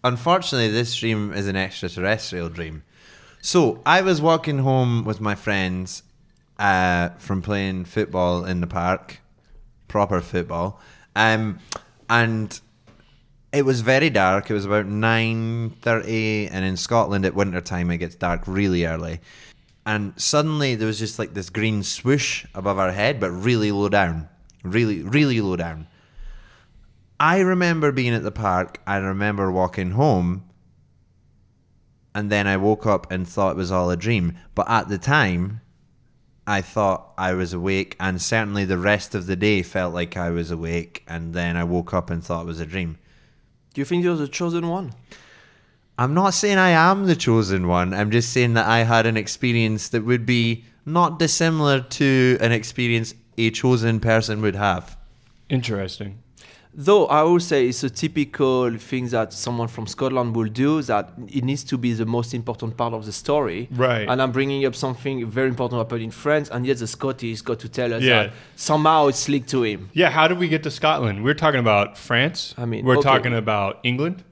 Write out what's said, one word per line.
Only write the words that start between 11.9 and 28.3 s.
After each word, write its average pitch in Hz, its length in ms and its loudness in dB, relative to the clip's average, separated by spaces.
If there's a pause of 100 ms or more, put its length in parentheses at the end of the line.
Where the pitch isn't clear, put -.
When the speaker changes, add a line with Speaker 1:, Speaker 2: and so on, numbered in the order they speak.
Speaker 1:
and 113 500 0 (920)
it 139 140 2
was 127 160 2
very 135 300 4
dark. 98 400 2
It - 20 0
was 101 120 -2
about 104 200 2
nine 113 880 0 (100)
thirty, 110 680 0
and 95 160 -4
in 95 140 0
Scotland 101 480 0
at 92 80 0
winter 92 280 0
time 87 280 -4
it 87 80 -2
gets 85 180 -6
dark 87 300 -2
really 92 400 0
early. 82 360 -6 (680)
And 104 300 -4
suddenly 147 580 0
there 110 100 -2
was 110 140 -2
just, 110 180 -6
like, 107 160 -6
this 92 160 -8
green 107 320 -2
swoosh - 720 -2
above 98 240 -2
our 92 140 2
head, 110 280 0
but 95 120 -2
really 107 400 0
low 101 180 0
down, 85 400 2 (340)
really, 104 380 0
really 123 400 2
low 92 140 0
down. 82 320 -6 (1300)
I 165 200 4
remember 175 520 2
being 123 220 0
at 110 80 0
the 98 100 -4